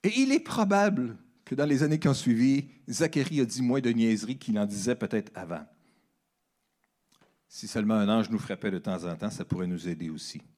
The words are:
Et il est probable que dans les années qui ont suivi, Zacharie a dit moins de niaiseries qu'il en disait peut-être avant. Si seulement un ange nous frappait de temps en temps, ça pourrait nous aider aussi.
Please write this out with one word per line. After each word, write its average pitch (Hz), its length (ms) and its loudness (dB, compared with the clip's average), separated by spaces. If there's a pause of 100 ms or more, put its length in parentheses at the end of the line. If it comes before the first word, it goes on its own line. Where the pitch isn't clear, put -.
Et 214 160 2
il 262 140 4
est 302 80 4
probable 196 760 2 (280)
que - 100 -8
dans 143 120 0
les 143 180 4
années 151 160 2
qui 156 80 2
ont 135 80 4
suivi, 131 540 2 (200)
Zacharie 151 520 0
a 123 40 4
dit 117 160 -6
moins 127 200 2
de 120 100 2
niaiseries 113 480 0
qu'il 107 180 -2
en 104 80 2
disait 101 300 -2
peut-être - 400 -4
avant. 85 280 -10 (1800)
Si - 200 -16
seulement 107 260 0
un 104 160 2
ange 110 220 2
nous 107 80 -2
frappait 101 320 -6
de 92 80 -4
temps 90 240 -6
en 87 120 -6
temps, 104 140 -6
ça - 160 -10
pourrait 92 220 -4
nous 87 200 -6
aider 82 220 -6
aussi. 76 320 -12 (160)